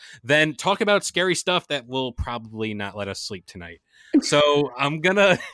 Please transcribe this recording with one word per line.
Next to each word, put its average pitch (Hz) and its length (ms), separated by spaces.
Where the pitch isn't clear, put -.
Then 151 320
talk 190 260
about 202 240
scary 180 300
stuff 180 340
that 135 180
will 127 260
probably 110 640
not 101 220
let 101 120
us 95 120
sleep 92 260
tonight. 85 340
So 147 540
I'm 147 240
gonna, 190 380